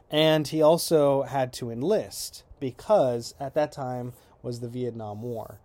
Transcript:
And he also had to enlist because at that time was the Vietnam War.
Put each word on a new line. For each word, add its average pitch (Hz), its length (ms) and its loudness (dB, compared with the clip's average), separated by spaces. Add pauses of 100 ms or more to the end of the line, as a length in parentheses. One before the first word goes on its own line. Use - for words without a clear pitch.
(100)
And 156 380 2
he 156 120 -2
also 147 640 4
had 131 320 -2
to 120 160 -8
enlist 135 720 -4 (160)
because 131 800 0
at 135 160 -8
that 147 160 2
time 127 420 -8 (300)
was 123 160 -8
the 120 100 -10
Vietnam 113 540 -8
War. 113 420 -10